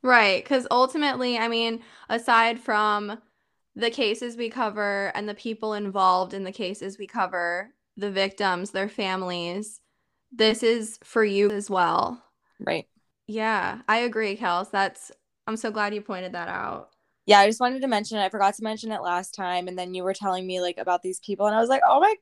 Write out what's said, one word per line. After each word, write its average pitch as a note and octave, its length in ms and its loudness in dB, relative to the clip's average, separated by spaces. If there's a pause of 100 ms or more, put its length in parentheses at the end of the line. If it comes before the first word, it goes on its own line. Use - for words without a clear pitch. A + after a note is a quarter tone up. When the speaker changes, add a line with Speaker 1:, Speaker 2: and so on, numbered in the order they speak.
Speaker 1:
Right, A3+ 420 6
'cause B3+ 260 0
ultimately, B3+ 680 2
I A3+ 100 0
mean, A3+ 340 -2 (280)
aside A#3 500 2
from G#3 600 0 (520)
the A3+ 160 -2
cases A#3 460 -2
we A#3 140 -4
cover G3+ 680 -2
and G#3 140 -6
the G#3 40 -8
people A3 420 -6
involved F#3+ 580 2
in G3 100 -6
the F#3+ 80 -8
cases G3 460 -8
we G3+ 100 -12
cover, F#3 680 -4 (220)
the G3+ 160 -6
victims, G3 600 -2
their G3 180 -2
families, F#3 920 -6 (560)
this A3 280 2
is A3+ 400 0
for A3+ 200 2
you G3+ 280 4
as G#3 180 -6
well. F3+ 540 0 (360)
Speaker 2:
Right. - 280 -4 (400)
Speaker 1:
Yeah, A3 600 -2
I G#3+ 120 4
agree, A3 360 -2
Kels. G3 360 -2
That's, G3 400 -4 (340)
I'm A3 120 -6
so A3 120 -4
glad G#3 240 -2
you G#3 80 -6
pointed F#3 320 -10
that F3 140 -8
out. - 420 -8 (380)
Speaker 2:
Yeah, G3+ 120 10
I G3+ 80 10
just A3 140 2
wanted B3+ 220 0
to C#4 40 -2
mention G#3+ 300 -2
it. G3+ 80 0
I F#3+ 40 0
forgot G3+ 260 2
to G#3+ 80 -12
mention A3 280 -6
it G3+ 120 -6
last F3+ 320 -4
time, F3+ 320 -4
and F#3 100 -10
then F3+ 160 -8
you F#3 100 -6
were F#3+ 120 -2
telling F#3 320 -4
me, F#3 120 -4
like, F3+ 200 -4
about F3+ 240 -2
these F#3 160 -6
people, G3+ 260 -4
and G#3+ 100 2
I A3 40 2
was A#3 100 2
like, C4+ 180 4
"Oh C4+ 120 6
my G#4 220 4